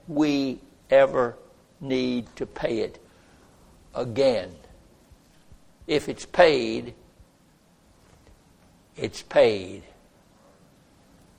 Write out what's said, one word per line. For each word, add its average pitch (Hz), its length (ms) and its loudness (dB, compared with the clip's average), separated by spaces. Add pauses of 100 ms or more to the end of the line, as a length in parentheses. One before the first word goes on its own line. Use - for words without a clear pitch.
we 143 540 -2 (280)
ever 135 480 2 (440)
need 127 560 -4
to 123 100 -8
pay 120 320 0
it 98 200 -4 (960)
again? 117 600 0 (1300)
If 151 220 -4
it's - 160 -12
paid, 120 720 2 (2000)
it's - 260 -10
paid. 101 600 0 (1600)